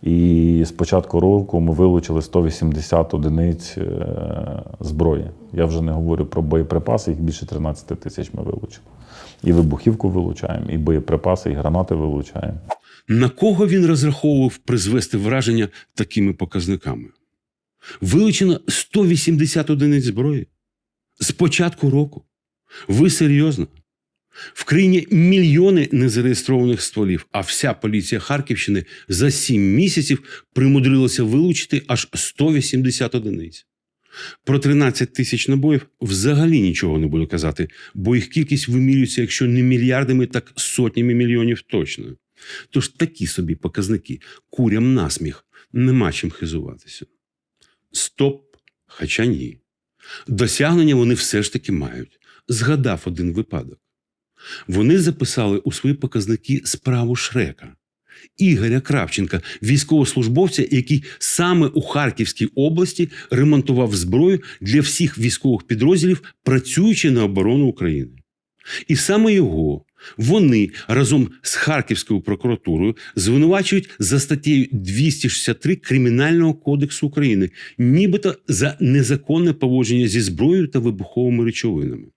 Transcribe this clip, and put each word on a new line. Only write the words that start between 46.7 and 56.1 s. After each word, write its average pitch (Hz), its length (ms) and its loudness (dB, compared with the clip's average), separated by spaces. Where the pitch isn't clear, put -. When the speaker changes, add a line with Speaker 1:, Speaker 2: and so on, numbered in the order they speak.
Speaker 2:
Стоп, - 520 -2
хоча - 380 -4
ні. 78 320 -4
Досягнення 143 680 2
вони 120 180 4
все 104 300 -2
ж - 100 -6
таки - 180 -6
мають. 62 480 -8
Згадав 120 580 0
один 87 280 -4
випадок. 85 460 -8
Вони 107 300 4
записали 123 600 0
у 135 140 -4
свої 139 240 -2
показники 117 720 -4